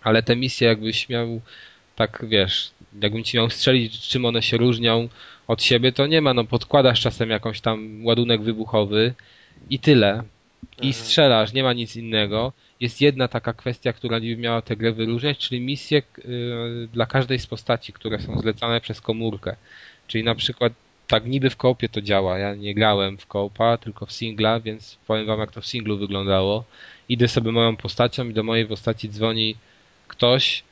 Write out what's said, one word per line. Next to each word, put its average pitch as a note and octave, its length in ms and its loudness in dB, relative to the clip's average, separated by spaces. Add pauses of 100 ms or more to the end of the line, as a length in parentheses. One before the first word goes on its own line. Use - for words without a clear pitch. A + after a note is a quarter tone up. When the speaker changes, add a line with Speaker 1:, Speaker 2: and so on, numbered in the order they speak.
Speaker 1:
ale A2+ 200 2
te A#2+ 120 2
misje, B2 320 0
jakbyś A2 420 0
miał, A#2 320 -4 (540)
tak, A2 320 -2
wiesz, G2 440 0 (300)
jakbym G#2+ 220 -2
ci - 140 -2
miał A#2 120 2
strzelić, A#2+ 580 0
czym B2+ 180 -2
one A#2 160 0
się A#2 160 0
różnią A#2 520 2 (380)
od A2+ 160 -2
siebie, B2 280 4
to C#3 160 0
nie D#3+ 140 4
ma, C#3 120 2
no, A#2+ 100 2
podkładasz B2 580 4
czasem A2+ 280 -2
jakąś A2 320 -4
tam A2 440 -4
ładunek A#2 360 4
wybuchowy A2 720 0 (560)
i C#3 100 -2
tyle. A2+ 440 6 (580)
I B2+ 60 0
Speaker 2:
Mhm. C3+ 60 0
Speaker 1:
strzelasz, A#2 600 4
nie C3 100 0
ma B2+ 100 2
nic A#2+ 220 -6
innego. A2 580 -2 (260)
Jest A#2+ 220 -4
jedna C3+ 260 4
taka A#2 260 -4
kwestia, A#2+ 400 -6
która A2+ 260 -4
niby A2+ 220 -6
miała A#2 200 0
tę A2+ 140 -6
grę A2 160 0
wyróżniać, A#2 460 -2
czyli B2 240 -6
misje, C#3 400 0
k-, - 200 -16
y, A#2+ 720 -8
dla A#2 120 2
każdej B2+ 340 0
z - 80 -12
postaci, - 460 -4
które A2 280 -6
są - 200 -4
zlecane A#2 400 -2
przez - 200 -10
komórkę. A2 540 -4 (520)
Czyli A2 160 -4
na A2+ 120 0
przykład A#2 380 -2 (340)
tak A2 180 0
niby C3 240 0
w - 80 -12
koopie B2 320 0
to A2 120 -8
działa. G2 360 0
Ja G2+ 180 -4
nie G#2 200 -8
grałem G2+ 420 2
w - 100 -20
koopa, G#2 500 0
tylko - 280 -12
w - 60 -16
singla, A2 480 -2
więc A2 380 -12 (100)
powiem A2 180 -2
wam, G#2+ 140 -2
jak G#2+ 120 -6
to A#2 100 -16
w - 60 -14
singlu G#2+ 300 -4
wyglądało. G2 680 0 (460)
Idę A#2+ 180 4
sobie A2+ 240 0
moją A#2 240 4
postacią A#2+ 540 -2
i A2+ 40 -10
do G#2+ 100 -2
mojej A2+ 220 0
postaci A2 440 -6
dzwoni A2 460 -2 (520)
ktoś - 640 2